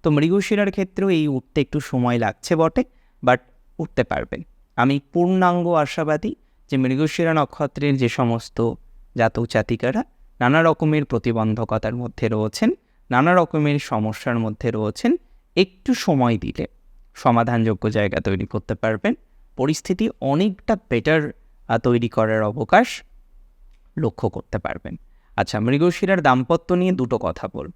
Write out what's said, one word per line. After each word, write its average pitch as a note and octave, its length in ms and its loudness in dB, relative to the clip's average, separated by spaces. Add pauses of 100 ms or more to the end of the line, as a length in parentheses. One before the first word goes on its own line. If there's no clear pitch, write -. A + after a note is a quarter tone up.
তো D#3+ 80 2
মৃগশিরার F#3+ 600 2
ক্ষেত্রেও F#3+ 400 -4
এই D#3 180 0
উঠতে C3+ 320 -4
একটু D3 200 -2
সময় B2 380 -2
লাগছে A2+ 380 -2
বটে, D#3+ 280 2 (400)
but B2+ 140 6 (400)
উঠতে D3 260 -4
পারবেন। - 380 -6 (340)
আমি C3+ 240 2 (120)
পূর্ণাঙ্গ F3 600 2
আশাবাদী D#3 640 -2 (360)
যে C#3+ 60 0
মৃগশিরা D3 580 0
নক্ষত্রের C#3+ 640 -2
যে B2+ 120 2
সমস্ত A#2 640 -2 (440)
জাতক A#2 340 0
জাতিকারা A#2+ 540 -2 (360)
নানা C#3 220 4
রকমের D3+ 420 2
প্রতিবন্ধকতার A2 920 -2
মধ্যে A#2+ 340 -6
রয়েছেন, A2 440 0 (380)
নানা C#3+ 240 4
রকমের D3+ 440 2
সমস্যার A2 600 -4
মধ্যে A2+ 320 -4
রয়েছেন, A2 460 -2 (400)
একটু G3 380 0
সময় B2+ 440 2
দিলে - 280 -6 (480)
সমাধানযোগ্য A#2 760 2
জায়গা G#2 300 0
তৈরি G2 260 -2
করতে - 280 -6
পারবেন, A2 400 -2 (420)
পরিস্থিতি F3+ 540 -2 (100)
অনেকটা F#3 560 0 (140)
বেটার, D3 420 0 (360)
আহ, A#2 100 0
তৈরি A#2+ 300 0
করার A2 340 0
অবকাশ C3 600 0 (960)
লক্ষ্য - 320 -4
করতে - 300 -8
পারবেন। - 400 -10 (380)
আচ্ছা, G#2 240 -2
মৃগশিরার E3+ 600 2
দাম্পত্য C3+ 520 2
নিয়ে F3+ 180 2
দুটো B2+ 260 -2
কথা - 360 -6
বলব। D#3 220 -10